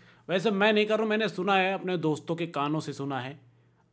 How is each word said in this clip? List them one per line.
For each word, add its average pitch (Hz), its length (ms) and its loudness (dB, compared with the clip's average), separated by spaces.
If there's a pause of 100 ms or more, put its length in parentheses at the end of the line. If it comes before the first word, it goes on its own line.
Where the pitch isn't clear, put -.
(280)
वैसे 185 220 0
मैं 202 220 4
नहीं 208 140 4
कर 214 80 0
रहा 220 80 0
हूँ, 220 80 0
मैंने 214 180 0
सुना 196 260 0
है, 190 200 4
अपने 185 220 -2
दोस्तों 156 400 -2
के 170 100 -4
कानों 151 340 -2
से 151 120 -8
सुना 139 280 -6
है। 135 200 -12 (520)